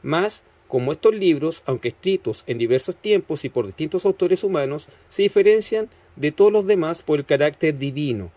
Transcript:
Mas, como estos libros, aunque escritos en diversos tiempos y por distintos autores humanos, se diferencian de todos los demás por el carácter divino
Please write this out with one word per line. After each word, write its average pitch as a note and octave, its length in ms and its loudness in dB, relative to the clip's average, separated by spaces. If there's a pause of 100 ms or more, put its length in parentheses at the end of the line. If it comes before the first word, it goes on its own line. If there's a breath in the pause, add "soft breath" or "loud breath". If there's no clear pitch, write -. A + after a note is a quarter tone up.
Mas, E3+ 400 -4 (240)
como C3 240 -2
estos A3 240 4
libros, E3 500 0
aunque B2 240 -4
escritos F#3 560 -4
en A#2+ 120 -6
diversos B2 400 0
tiempos F#3 480 -2
y C3 40 -6
por A#2 160 -2
distintos D#3 400 -6
autores F#3 380 0
humanos, D3 460 -4 (180 soft breath)
se - 140 -4
diferencian G#3+ 680 2 (300 soft breath)
de D3 140 -2
todos G3+ 200 4
los G3+ 160 0
demás E3+ 360 0
por D3+ 160 0
el C#3 60 -6
carácter D3 520 0
divino C3 580 -6